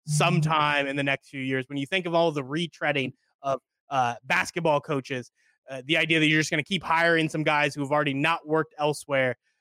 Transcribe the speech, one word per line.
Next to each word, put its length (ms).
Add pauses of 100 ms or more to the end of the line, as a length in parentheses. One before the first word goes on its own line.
sometime 800
in 80
the 80
next 260
few 120
years. 280
When 80
you 100
think 200
of 80
all 160
the 140
retreading 680 (280)
of, 160 (320)
uh, 320
basketball 580
coaches, 520 (360)
uh, 180
the 100
idea 240
that 60
you're 140
just 120
gonna 100
keep 220
hiring 440
some 140
guys 320
who 60
have 100
already 240
not 320
worked 320
elsewhere, 580 (240)